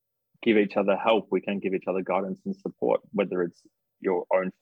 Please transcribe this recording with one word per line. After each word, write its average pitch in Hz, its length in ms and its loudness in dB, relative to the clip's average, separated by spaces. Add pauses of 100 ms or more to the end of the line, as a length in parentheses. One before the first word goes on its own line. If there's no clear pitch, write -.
(440)
give 110 140 4
each 101 180 2
other 98 220 2
help. 110 340 0
We 95 80 2
can 101 200 -4
give 95 140 -2
each 90 140 -4
other 92 140 -2
guidance 95 440 -4
and 98 120 -4
support, - 420 -2 (140)
whether 95 300 0
it's - 180 -6 (400)
your 90 240 0 (100)
own 92 160 0 (100)